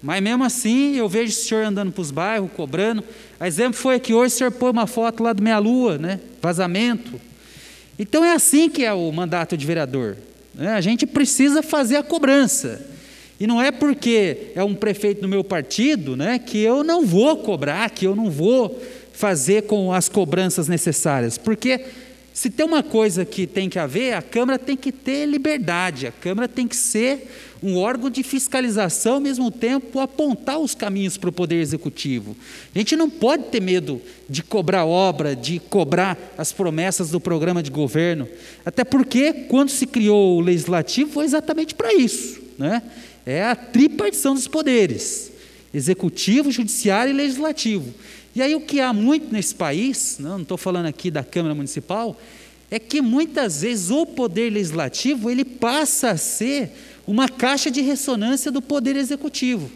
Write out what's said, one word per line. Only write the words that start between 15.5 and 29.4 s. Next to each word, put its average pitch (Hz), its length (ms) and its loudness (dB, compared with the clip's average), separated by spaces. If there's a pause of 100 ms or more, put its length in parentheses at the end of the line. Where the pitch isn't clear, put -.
né, 185 220 -2
que 233 220 -4
eu 240 240 2
não 330 200 4
vou 233 340 6
cobrar, 175 520 -2
que - 160 -4
eu 196 100 2
não 220 140 0
vou 185 500 2 (320)
fazer 196 520 2
com 202 280 0
as 185 160 2
cobranças 175 600 2
necessárias. 143 720 0
Porque 247 460 0 (460)
se - 200 -4
tem 302 120 0
uma 320 200 2
coisa 214 420 2
que 185 220 -4
tem 190 200 -2
que 180 120 -4
haver, 180 340 -2
a 175 80 -4
Câmara 254 380 0
tem 269 180 -4
que 269 140 -4
ter 277 340 -4
liberdade, 185 800 -2
a 117 60 -6
Câmara 202 360 -4
tem 240 200 -2
que - 80 -6
ser 254 560 -2 (320)
um 190 140 0
órgão 240 340 0
de 262 100 -4
fiscalização, 240 960 0
ao 285 40 0
mesmo 262 300 0